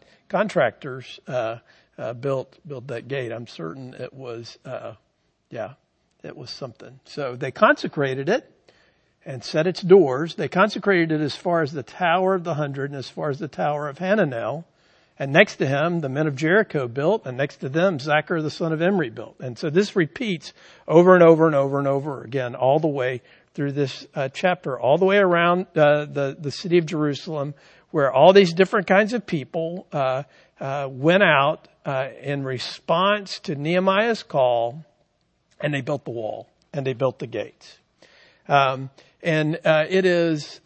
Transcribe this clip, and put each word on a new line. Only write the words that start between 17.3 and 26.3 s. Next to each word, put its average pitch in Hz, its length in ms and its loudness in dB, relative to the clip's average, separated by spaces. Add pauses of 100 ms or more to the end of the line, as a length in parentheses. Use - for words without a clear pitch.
next 143 220 -4
to 151 100 -8
them, 165 320 0
Zachar 151 420 0
the 151 80 -4
son 165 220 -4
of 156 100 -2
Imri 175 280 0
built. 110 280 -16
And 123 180 -10
so 160 140 -6
this 196 240 0
repeats 185 580 -4 (360)
over 175 260 8
and 175 80 6
over 165 240 8
and 156 80 2
over 139 240 0
and 139 80 -2
over 139 380 -4
again, 123 320 -6
all 131 240 2
the 160 80 0
way 127 340 -2 (320)
through 143 180 -4
this, 139 340 -4 (100)
uh, 135 120 -2
chapter, 165 500 -2
all 127 200 4
the 190 60 4
way 190 140 4
around, 175 480 4 (100)
uh, 147 300 4
the, 139 320 -4